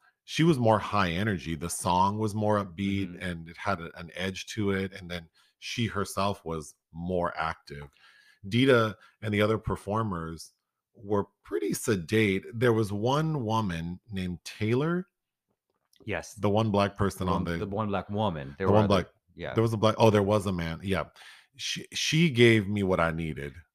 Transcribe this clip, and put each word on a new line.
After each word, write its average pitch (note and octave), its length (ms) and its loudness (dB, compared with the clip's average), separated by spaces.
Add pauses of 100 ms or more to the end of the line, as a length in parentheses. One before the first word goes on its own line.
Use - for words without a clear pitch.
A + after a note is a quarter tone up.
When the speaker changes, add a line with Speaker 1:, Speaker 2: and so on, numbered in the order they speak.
(280)
Speaker 1:
she - 160 0
was E3 140 4
more A2 220 6
high G2 320 0
energy. E2+ 440 -2
The D#2+ 140 -6
song F#2+ 480 0
was G#2+ 160 -2
more G#2 300 0
upbeat G2 500 -4
Speaker 2:
Mm-hmm. F2 100 -14
Speaker 1:
and E2+ 260 -8
it F2 80 -18
had G2 220 -4
a, E2 100 -10 (100)
an F2 160 -12
edge F#2 400 -6
to G2+ 160 0
it. F#2+ 220 -2
And F2+ 180 -14
then E2+ 160 -10 (320)
she - 280 -4
herself G2 580 -4
was D#2+ 280 -8 (180)
more F2 460 -2
active. C#2+ 520 -8 (580)
Dita A#2 500 4 (240)
and A2 120 -4
the G#2 80 4
other G#2+ 180 4
performers F#2 920 -4 (440)
were G2+ 300 -2 (180)
pretty E4+ 300 -4
sedate. G2 800 0
There A#2+ 200 2
was A2 180 0
one C3+ 540 -2
woman F2+ 540 -2 (120)
named F#2 320 -6
Taylor. D3 640 -2 (960)
Speaker 2:
Yes. F2+ 300 -6
Speaker 1:
The G#2 140 0
one G#2+ 220 2
black G2+ 260 2
person G2 280 0
Speaker 2:
The F2+ 60 2
Speaker 1:
on F2 140 0
Speaker 2:
one, E2+ 140 -4
Speaker 1:
the G#2 60 -6
Speaker 2:
the G2 100 -8
one G#2+ 120 -2
black G2 220 -4
woman. F2 480 -4
There F#2+ 100 -2
Speaker 1:
the F#2+ 60 6
Speaker 2:
were G#2 40 8
Speaker 1:
one G#2+ 80 6
Speaker 2:
other, F#2+ 180 4
Speaker 1:
black, - 20 -20 (300)
Speaker 2:
yeah. D#2 180 -10
Speaker 1:
there G2+ 100 4
was A2+ 100 0
a A2 40 0
black, G#2+ 200 4
oh, A2+ 120 8
there G#2 140 6
was G2+ 220 2
a G2 60 -2
man. E2 320 -4
Yeah. F#2 220 0 (520)
She, - 360 -8
she D#3+ 360 2
gave A#2 380 6
me G#2 160 0
what F#2 160 2
I E2 120 4
needed. D#2 420 -6 (220)